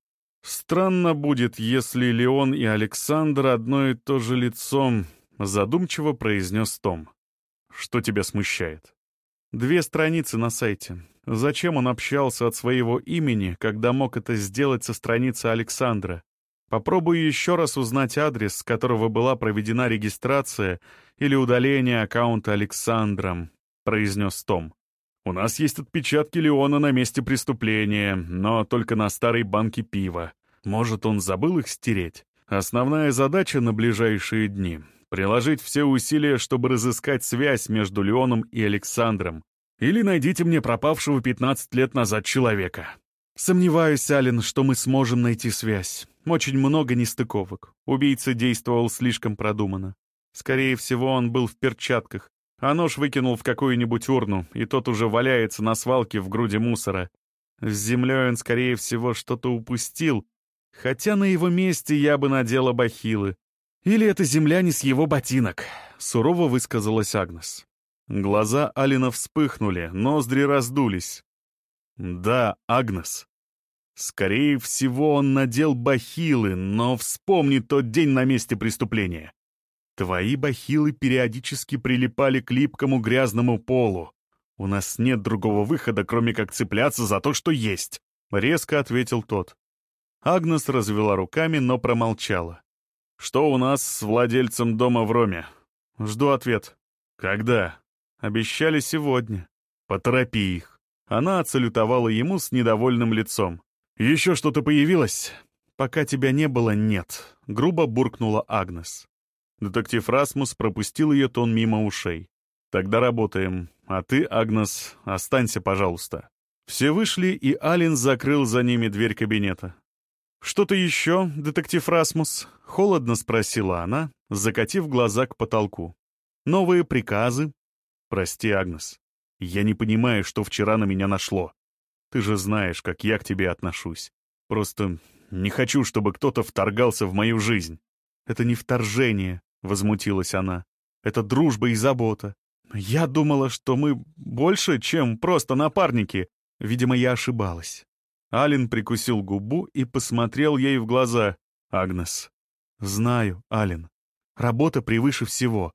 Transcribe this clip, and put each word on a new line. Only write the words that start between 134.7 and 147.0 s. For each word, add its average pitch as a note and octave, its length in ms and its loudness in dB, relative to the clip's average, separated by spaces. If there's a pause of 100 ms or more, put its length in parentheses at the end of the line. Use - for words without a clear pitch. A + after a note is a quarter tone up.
не F#2+ 180 -4
хочу, B2+ 360 0
чтобы G2+ 280 0
кто-то B2 300 0
вторгался G#2+ 640 0
в F#2 80 -4
мою A2 240 2
жизнь». G2 400 -2 (480)
«Это A#2+ 180 -2
не A#2+ 100 2
вторжение», G#2+ 880 -2 (200)
возмутилась G2 720 -2
она. F#2+ 300 -4 (380)
«Это G#2+ 200 -2
дружба B2 480 2
и A2+ 40 0
забота. A2 600 -2 (400)
Я A2 320 0
думала, C#3+ 420 2
что B2+ 280 -2
мы C#3+ 180 2 (220)
больше, D#3 640 0
чем A#2+ 400 0
просто D#3+ 360 0
напарники. B2+ 760 0 (300)
Видимо, B2 380 0
я B2+ 160 2